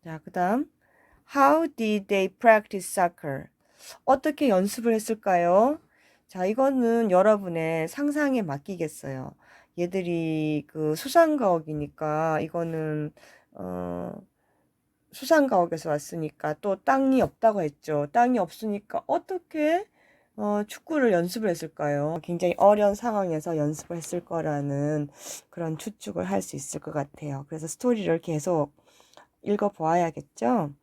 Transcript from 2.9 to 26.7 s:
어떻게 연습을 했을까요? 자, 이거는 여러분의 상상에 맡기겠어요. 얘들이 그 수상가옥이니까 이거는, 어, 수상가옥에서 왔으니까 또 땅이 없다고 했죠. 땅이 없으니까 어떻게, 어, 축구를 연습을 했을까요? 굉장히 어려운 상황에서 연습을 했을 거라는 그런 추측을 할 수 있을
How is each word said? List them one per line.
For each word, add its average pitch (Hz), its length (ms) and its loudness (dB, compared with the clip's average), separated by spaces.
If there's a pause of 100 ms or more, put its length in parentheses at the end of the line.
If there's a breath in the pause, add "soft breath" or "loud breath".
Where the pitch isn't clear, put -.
어떻게 285 460 2
연습을 208 460 2
했을까요? 214 840 2 (480 soft breath)
자, 185 180 -6
이거는 233 640 2
여러분의 180 760 2
상상에 285 540 -2
맡기겠어요. 143 920 -8 (460 soft breath)
얘들이 165 880 -2
그 156 280 -2
수상가옥이니까 160 1500 0
이거는, 156 720 -4 (400 soft breath)
어, 90 600 -8 (1000)
수상가옥에서 226 760 2
왔으니까 151 720 -6
또 196 240 -4
땅이 269 380 4
없다고 202 400 2
했죠. 147 500 -4
땅이 240 280 2
없으니까 202 680 -6
어떻게, 339 800 -2 (500 soft breath)
어, 208 320 -2
축구를 262 460 0
연습을 180 360 0
했을까요? 151 760 -4
굉장히 175 340 -2
어려운 208 360 6
상황에서 185 640 -4
연습을 151 400 -4
했을 170 280 -8
거라는 147 840 -2 (400 loud breath)
그런 160 280 -6
추측을 185 480 -8
할 190 160 -2
수 151 160 -12
있을 143 240 -10